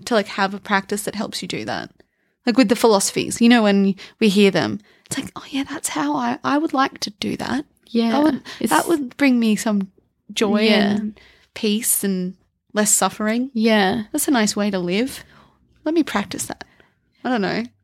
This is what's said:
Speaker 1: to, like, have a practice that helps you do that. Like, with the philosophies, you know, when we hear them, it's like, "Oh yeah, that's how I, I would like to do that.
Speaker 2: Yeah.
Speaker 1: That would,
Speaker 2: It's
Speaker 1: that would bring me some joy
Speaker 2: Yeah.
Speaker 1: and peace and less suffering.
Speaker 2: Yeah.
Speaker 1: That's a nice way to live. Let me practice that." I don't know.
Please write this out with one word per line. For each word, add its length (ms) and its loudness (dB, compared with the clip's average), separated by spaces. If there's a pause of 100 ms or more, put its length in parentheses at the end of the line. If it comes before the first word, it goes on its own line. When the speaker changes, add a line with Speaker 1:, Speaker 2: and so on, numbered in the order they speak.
Speaker 1:
to, 100 -4
like, 140 2
have 260 -4
a 80 -10
practice 420 -2
that 120 -8
helps 260 -8
you 80 -8
do 160 -8
that. 240 -8 (560)
Like, 120 0
with 120 6
the 80 2
philosophies, 640 2
you 80 8
know, 140 6
when 300 4 (280)
we 80 6
hear 220 6
them, 280 -2 (260)
it's 120 -10
like, 180 -6
"Oh 140 -14
yeah, 140 -4
that's 260 -8
how 260 -2
I, 300 -4
I 120 0
would 160 -2
like 260 -2
to 100 -4
do 260 -6
that. 300 -4 (220)
Speaker 2:
Yeah. 240 0
Speaker 1:
That 120 2
would, 180 2 (200)
Speaker 2:
It's 80 0
Speaker 1:
that 180 0
would 300 -2
bring 200 4
me 200 2
some 340 -2 (400)
joy 300 0
Speaker 2:
Yeah. 340 4
Speaker 1:
and 240 -6 (360)
peace 500 -2
and 300 -4 (360)
less 220 0
suffering. 600 0
Speaker 2:
Yeah. 500 2 (100)
Speaker 1:
That's 160 -2
a 20 4
nice 240 2
way 160 0
to 80 -2
live. 460 -2 (580)
Let 100 -2
me 100 4
practice 420 -6
that." 180 -12 (640)
I 40 -4
don't 120 0
know. 220 -2 (200)